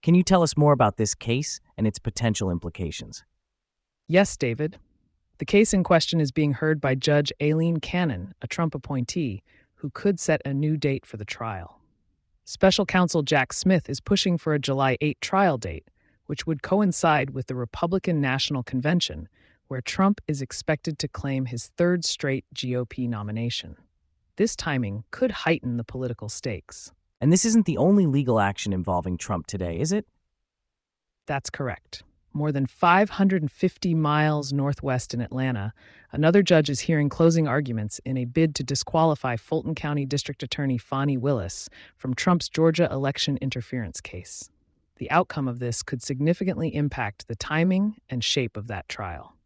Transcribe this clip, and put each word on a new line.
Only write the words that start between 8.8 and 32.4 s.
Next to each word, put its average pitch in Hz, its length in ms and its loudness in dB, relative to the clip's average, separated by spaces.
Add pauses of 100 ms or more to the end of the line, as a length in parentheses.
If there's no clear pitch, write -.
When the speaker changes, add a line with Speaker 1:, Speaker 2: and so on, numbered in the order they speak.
Speaker 2:
who - 160 -10
could 202 280 -2
set 156 240 0
a 139 120 -4
new 151 200 0
date 135 300 -2
for - 120 -16
the 104 80 -10
trial. 104 540 -10 (680)
Special 190 420 2
counsel 180 340 2
Jack 139 320 0
Smith 185 380 2
is 135 80 -6
pushing 185 400 0
for 156 160 0
a 143 40 0
July 135 420 0
eighth 147 180 -2
trial 185 400 2
date, 78 280 -10 (380)
which - 220 -8
would 156 160 -4
coincide 165 640 2
with 131 160 -6
the 131 100 -8
Republican 165 640 -2
National 135 440 -2
Convention, 127 640 -2 (380)
where 127 140 -8
Trump 196 460 2
is 143 140 -4
expected - 560 -4
to - 100 -6
claim 135 380 -4
his 117 220 -8 (100)
third 175 280 2
straight - 400 -4 (100)
G 127 200 -4
O 123 100 -2
P 123 220 -6
nomination. 107 680 -6 (640)
This 226 180 2
timing 117 560 -4
could 254 200 0
heighten 151 440 -2
the 117 80 -4
political 120 460 -8
stakes. - 640 -10 (260)
Speaker 1:
And 139 120 4
this 185 140 4
isn't 220 200 4
the 156 120 -2
only 185 300 6
legal 131 320 2
action 101 320 0
involving 92 460 -2
Trump 90 280 -6
today, 87 320 -6
is 156 140 0
it? 208 160 -2 (1200)
Speaker 2:
That's 139 220 -4
correct. - 540 -8 (300)
More 147 200 0